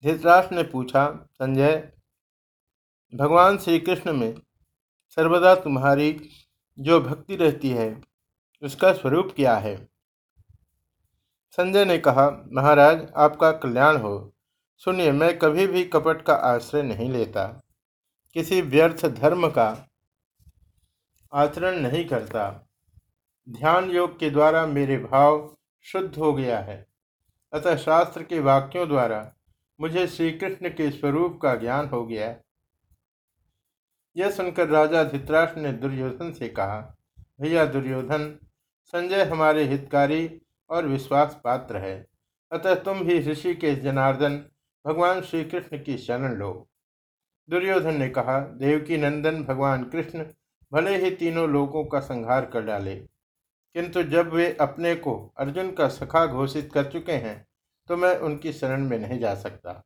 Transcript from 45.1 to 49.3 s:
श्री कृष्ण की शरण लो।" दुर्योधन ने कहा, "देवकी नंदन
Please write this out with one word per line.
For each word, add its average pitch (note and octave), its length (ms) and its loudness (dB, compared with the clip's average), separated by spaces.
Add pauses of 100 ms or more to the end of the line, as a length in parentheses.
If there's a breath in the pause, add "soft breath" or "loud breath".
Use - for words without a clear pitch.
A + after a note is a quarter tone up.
श्री E3 240 -6
कृष्ण D#3+ 380 -10
की C#3 140 -8
शरण B2 380 -6
लो।" G2 340 -10 (800)
दुर्योधन F3 480 0
ने C3 120 -2
कहा, C3 300 -2
"देवकी D3 580 -2
नंदन D3+ 460 -2